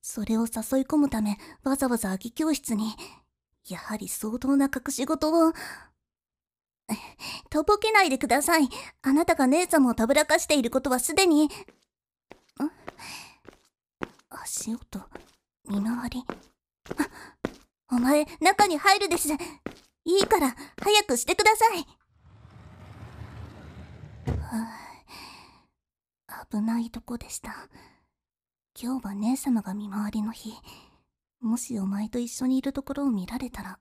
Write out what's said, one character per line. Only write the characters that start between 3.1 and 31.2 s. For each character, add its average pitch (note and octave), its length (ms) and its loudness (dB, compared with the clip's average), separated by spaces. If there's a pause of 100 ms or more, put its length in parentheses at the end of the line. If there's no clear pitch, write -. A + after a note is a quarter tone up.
や F3+ 100 -10
は - 180 -8
り F#3+ 120 -10
相 A3 320 -6
当 C4+ 160 4
な C#4 100 6
隠 C#4 260 -4
し - 140 -2
事 D#4+ 420 4
を。 E4 40 4 (2000)
と D4+ 140 0
ぼ G#4 160 4
け A4 140 0
な G#4 100 2
い E4+ 80 2
で C4 80 0
く C#4+ 80 -2
だ B3+ 160 2
さ E4 160 4
い。 C#4 100 4 (340)
あ C4+ 100 2
な D#4 120 4
た E4 120 2
が C4+ 100 4
姉 E4 200 4
様 C#4 240 4
を A3+ 40 0
た A3+ 120 0
ぶ C4+ 80 4
ら D4+ 120 6
か D4+ 140 2
し - 60 -6
て D4+ 120 2
い B3+ 40 2
る A3+ 80 0
こ C4 100 0
と C4+ 100 -2
は B3+ 80 2
す D4+ 160 -4
で F#4+ 120 6
に。 D4+ 200 6
ん？ C#4+ 40 -2 (2750)
足 - 440 -8
音、 - 340 -14 (600)
見 G3+ 140 -2
回 A#3+ 280 -4
り。 B3 180 -8
あ、 - 1700 -10
お A#3+ 60 4
前、 D4 260 4 (140)
中 G4 260 6
に E4 120 0
入 G4 200 6
る G4+ 100 0
で E4+ 80 0
す。 D4+ 160 -2
い D4 40 0 (840)
い - 80 4
か G4 140 4
ら、 C4 160 0 (260)
早 G#4 220 4
く B3+ 120 0
し - 80 -4
て - 120 0
く G#4 80 0
だ G#4+ 100 8
さ A4 200 4
い。 E4+ 120 -6 (2500)
は - 400 -4 (1600)
あ、 - 240 -16
危 G#3 100 -2
な A3+ 200 0
い A#3 100 -6
と A#3 100 -12
こ A#3+ 160 -12
で - 140 -14
し - 80 -10
た。 - 300 -14 (1120)
今 B3+ 200 -4
日 - 60 -20
は G3 80 -6
姉 G#3+ 220 0
様 A#3 260 0
が F#3+ 120 -6
見 G#3 140 -8
回 G#3 220 -4
り G#3+ 120 -4
の A3 100 -4
日。 A3 200 -14 (880)